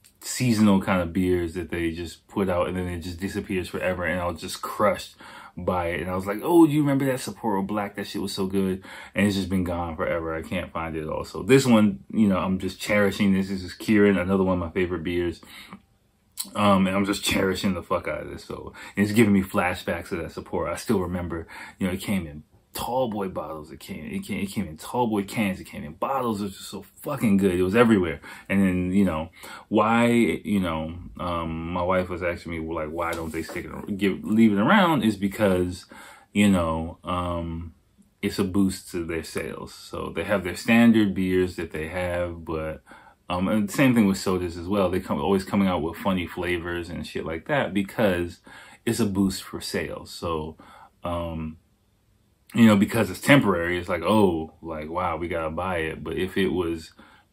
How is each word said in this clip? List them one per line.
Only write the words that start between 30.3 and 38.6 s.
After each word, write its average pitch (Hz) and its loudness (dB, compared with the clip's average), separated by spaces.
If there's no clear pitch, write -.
know, 82 -2
um, 82 -4
my 90 -2
wife 92 2
was 87 -6
asking 87 -4
me, 82 -6
well, 80 -6
like, 78 -6
why 85 -2
don't 82 -6
they 82 -4
stick 80 -8
it, 80 -8
give, 95 0
leave 110 6
it 98 2
around? 170 6
Is 165 2
because, 92 0
you 104 4
know, 82 2
um, 85 -4
it's - -4
a 101 2
boost 95 0